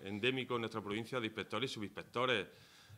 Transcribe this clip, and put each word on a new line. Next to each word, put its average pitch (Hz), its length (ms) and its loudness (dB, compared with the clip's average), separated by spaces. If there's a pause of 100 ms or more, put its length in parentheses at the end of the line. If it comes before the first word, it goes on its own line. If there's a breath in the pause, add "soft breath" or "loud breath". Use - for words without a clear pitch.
endémico 120 500 0
en 120 80 2
nuestra 110 200 -2
provincia 110 380 -2
de 113 60 2
inspectores 110 460 -2
y - 20 -6
subinspectores. 107 760 0 (500 loud breath)